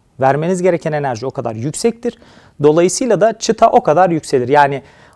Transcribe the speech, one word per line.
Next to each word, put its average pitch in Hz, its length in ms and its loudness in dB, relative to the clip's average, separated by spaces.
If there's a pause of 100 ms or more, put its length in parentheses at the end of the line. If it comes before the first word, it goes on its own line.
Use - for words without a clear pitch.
(200)
Vermeniz 156 420 0
gereken 170 300 -2
enerji 131 340 -6
o 131 40 -6
kadar 117 240 -8
yüksektir. 226 640 -6 (440)
Dolayısıyla 175 580 2
da 220 180 0
çıta 226 320 2
o 233 120 2
kadar 175 280 2
yükselir. 139 380 -2
Yani 143 340 2 (340)